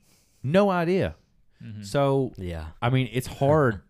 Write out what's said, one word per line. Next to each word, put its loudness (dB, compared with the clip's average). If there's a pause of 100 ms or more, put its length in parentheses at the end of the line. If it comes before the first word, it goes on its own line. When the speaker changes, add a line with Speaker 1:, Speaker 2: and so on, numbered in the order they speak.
(420)
Speaker 1:
No 4
idea. 0 (480)
Speaker 2:
Mm-hmm. -14
Speaker 1:
So, 0
Speaker 3:
Yeah. -10 (140)
Speaker 1:
I 0
mean, 2
it's -4
hard 2